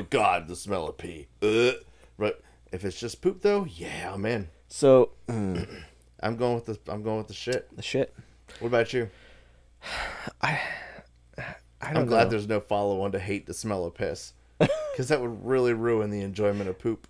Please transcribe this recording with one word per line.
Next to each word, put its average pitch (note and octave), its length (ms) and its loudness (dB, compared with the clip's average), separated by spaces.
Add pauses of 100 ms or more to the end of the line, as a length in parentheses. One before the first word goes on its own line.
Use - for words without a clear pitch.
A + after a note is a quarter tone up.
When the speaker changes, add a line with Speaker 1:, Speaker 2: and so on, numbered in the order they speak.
Speaker 1:
God, F#2 400 2
the F2 60 -10
smell F#2 340 -4
of - 80 -10
pee. D#2+ 300 -12 (140)
Ugh. A#2 340 4 (420)
But G#2+ 240 -2 (300)
if F#2 120 -6
it's F#2+ 160 -6
just A#2 220 -8
poop, F#3+ 200 0
though, G3+ 240 2
yeah, - 480 -10
I'm G2 120 -4
in. A2 240 -2 (180)
Speaker 2:
So, C3 440 8 (160)
mm. G2 380 -2 (340)
Speaker 1:
<clears throat> - 220 -20
I'm A2 160 -2
going A#2+ 180 0
with A#2 100 -4
the, G#2+ 140 -8 (120)
I'm G#2 120 -8
going A2 160 -2
with G#2+ 80 -8
the G2+ 60 -16
shit. - 420 -4
Speaker 2:
The A2+ 80 -14
shit. - 300 -2 (460)
Speaker 1:
What A#2 100 -4
about A#2 240 2
you? A#2 160 -2 (720)
Speaker 2:
<sighs> - 600 -10
I, - 180 0 (760)
I - 560 -10
don't C#3+ 100 2
Speaker 1:
I'm - 40 -2
glad A#2 180 6
Speaker 2:
know. - 60 2
Speaker 1:
there's G#2 160 -2
no G#2+ 120 0
follow-on G2+ 540 0
to G2 60 0
hate G2 260 -4
the - 80 -10
smell G2 320 -4
of E2+ 100 -8
piss, - 380 -6 (260)
Speaker 2:
<laughs> D5+ 360 0
Speaker 1:
'cause B2+ 140 -4
that D3 120 2
would A#2 240 -6
really B2 280 4
ruin A2+ 360 2
the G#2 120 -4
enjoyment G2+ 480 0
of F#2 100 -6
poop. A2+ 300 -4